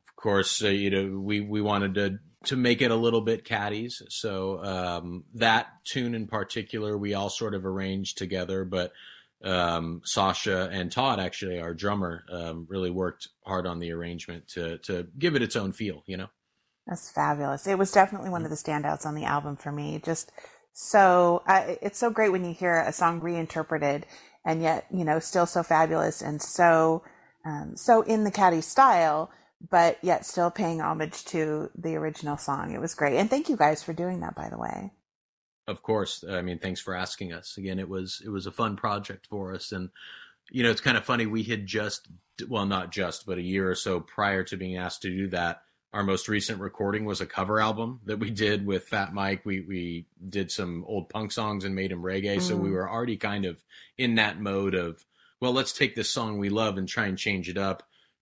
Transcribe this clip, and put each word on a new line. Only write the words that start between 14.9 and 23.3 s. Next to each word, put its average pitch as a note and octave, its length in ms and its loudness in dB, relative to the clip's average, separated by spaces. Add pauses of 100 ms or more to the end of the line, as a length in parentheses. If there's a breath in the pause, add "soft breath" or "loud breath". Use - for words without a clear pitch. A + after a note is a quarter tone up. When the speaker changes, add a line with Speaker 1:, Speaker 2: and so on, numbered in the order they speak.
Speaker 1:
give D#3+ 180 2
it B2 60 2
its - 140 0
own G2 160 -2
feel, F#2+ 340 -6
you F#2 100 -8
know? F#2 120 -8 (580)
Speaker 2:
That's - 240 -10
fabulous. D3 560 -2
It G3 120 2
was F#3+ 140 2
definitely G3 380 4
one E3+ 140 -2
of D#3 60 -4
the D#3 60 -4
standouts D3 480 -2
on D3+ 100 -4
the D#3 100 -6
album C#3+ 320 -2
for - 140 -10
me. D3 340 -6
Just - 280 -4 (400 loud breath)
so, F3+ 760 6
I, F#3 360 4
it's G3+ 160 -4
so A#3 120 2
great G#3+ 220 4
when F#3 120 0
you E3+ 100 -4
hear E3+ 260 4
a D3 120 2
song E3+ 280 2
reinterpreted D#3+ 840 -2 (380 loud breath)